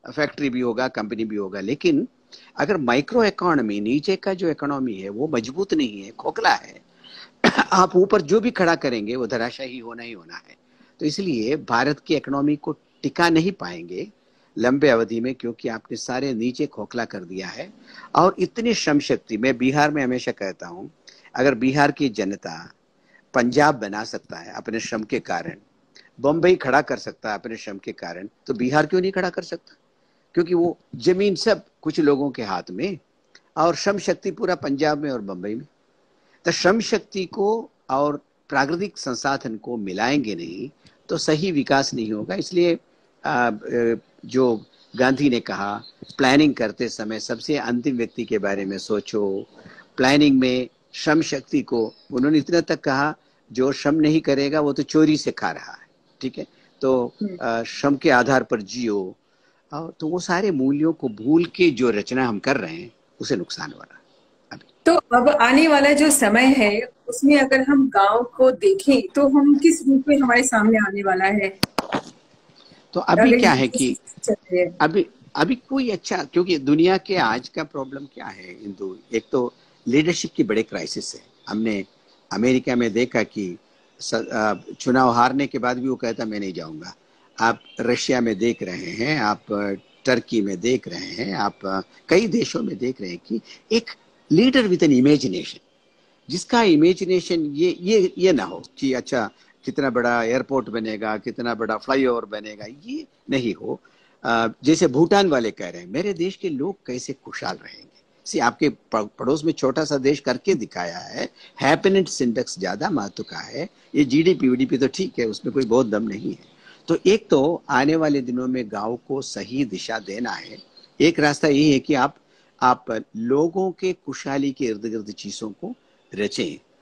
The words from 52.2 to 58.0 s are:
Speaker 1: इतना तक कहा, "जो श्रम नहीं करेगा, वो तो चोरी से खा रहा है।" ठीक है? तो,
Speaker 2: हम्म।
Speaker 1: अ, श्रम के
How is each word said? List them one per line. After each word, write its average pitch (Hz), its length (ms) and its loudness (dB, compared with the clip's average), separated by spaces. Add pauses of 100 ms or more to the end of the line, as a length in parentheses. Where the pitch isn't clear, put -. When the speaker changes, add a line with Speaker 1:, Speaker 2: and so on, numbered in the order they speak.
Speaker 1:
इतना 165 240 2
तक - 200 -4
कहा, 143 360 0 (340)
"जो 127 200 0
श्रम 143 240 0
नहीं 156 260 4
करेगा, 143 400 0
वो 143 120 0
तो 143 100 -2
चोरी 156 340 4
से - 140 -4
खा 92 200 -4
रहा - 200 -14
है।" - 120 -20 (380)
ठीक 131 160 -8
है? - 100 -12 (340)
तो, 131 320 0 (100)
Speaker 2:
हम्म। 185 180 -8
Speaker 1:
अ, 117 220 -2
श्रम 143 320 0
के 156 140 0